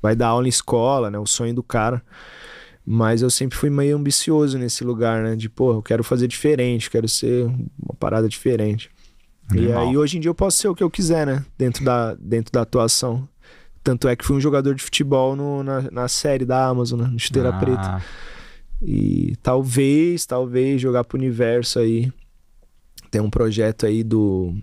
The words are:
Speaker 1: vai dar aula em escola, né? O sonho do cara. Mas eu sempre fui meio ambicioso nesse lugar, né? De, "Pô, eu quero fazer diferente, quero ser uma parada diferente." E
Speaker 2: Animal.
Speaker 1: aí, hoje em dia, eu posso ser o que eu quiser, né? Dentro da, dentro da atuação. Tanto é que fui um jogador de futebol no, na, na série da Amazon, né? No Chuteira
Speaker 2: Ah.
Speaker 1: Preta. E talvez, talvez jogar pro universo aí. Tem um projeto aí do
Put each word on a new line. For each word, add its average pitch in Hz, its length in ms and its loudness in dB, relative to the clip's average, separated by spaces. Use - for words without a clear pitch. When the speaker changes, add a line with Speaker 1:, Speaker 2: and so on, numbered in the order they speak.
Speaker 1:
vai 110 140 2
dar 117 120 2
aula 120 180 2
em 127 40 2
escola, 120 640 0
né? 104 80 -8
O 104 60 -6
sonho 117 280 -2
do 123 100 -4
cara. 120 380 -2
Mas 113 360 2
eu 127 80 2
sempre - 280 -2
fui 147 120 0
meio 143 280 2
ambicioso 143 600 2
nesse 123 260 -4
lugar, 113 400 0
né? 113 120 -2
De, 110 140 -6
"Pô, 131 240 2
eu 107 80 0
quero 117 220 0
fazer 123 240 0
diferente, 123 640 0
quero 113 180 2
ser 120 380 0
uma - 540 -6
parada 110 280 0
diferente." 110 640 -2
E 92 60 4
Speaker 2:
Animal. 120 300 2
Speaker 1:
aí, 135 80 2
hoje 147 200 0
em - 20 -2
dia, 160 100 0
eu 165 60 -2
posso 190 220 2
ser - 100 0
o 180 80 0
que 202 80 0
eu 170 60 2
quiser, 160 380 2
né? 139 180 -2
Dentro 127 280 -2
da, 120 300 0
dentro 113 360 -4
da 123 100 2
atuação. 127 640 0
Tanto 131 240 0
é 123 80 2
que - 100 -10
fui 143 120 2
um 135 40 2
jogador 139 340 2
de 135 80 -10
futebol 139 520 0
no, 143 280 -4
na, 135 180 -2
na 123 160 -4
série 135 380 0
da 127 200 2
Amazon, 123 360 0
né? 123 60 0
No 117 120 -2
Chuteira - 300 0
Speaker 2:
Ah. - 100 0
Speaker 1:
Preta. 95 440 0
E 101 600 0
talvez, 139 840 2
talvez 127 560 0
jogar 123 240 0
pro - 120 -6
universo 123 640 0
aí. 113 320 2
Tem 107 100 0
um 107 80 0
projeto 110 560 0
aí 110 180 0
do 98 600 0